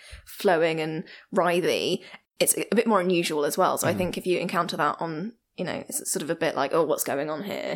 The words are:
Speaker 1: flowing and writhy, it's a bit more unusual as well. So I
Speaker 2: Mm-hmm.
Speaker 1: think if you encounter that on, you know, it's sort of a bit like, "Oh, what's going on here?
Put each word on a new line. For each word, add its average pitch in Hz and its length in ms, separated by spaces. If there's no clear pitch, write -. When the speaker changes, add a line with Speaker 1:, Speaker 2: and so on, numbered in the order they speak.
Speaker 1:
flowing 165 560
and 160 220
writhy, 165 680
it's - 180
a - 200
bit 226 100
more 208 140
unusual 175 440
as 156 140
well. 147 180
So - 120
I - 20
Speaker 2:
Mm-hmm. 143 80
Speaker 1:
think 180 200
if - 80
you 175 120
encounter 170 380
that 147 240
on, 165 320
you 185 80
know, - 240
it's - 220
sort 170 120
of 147 80
a 170 60
bit 160 180
like, 139 180
"Oh, 160 120
what's 143 200
going 139 240
on 156 140
here? 160 340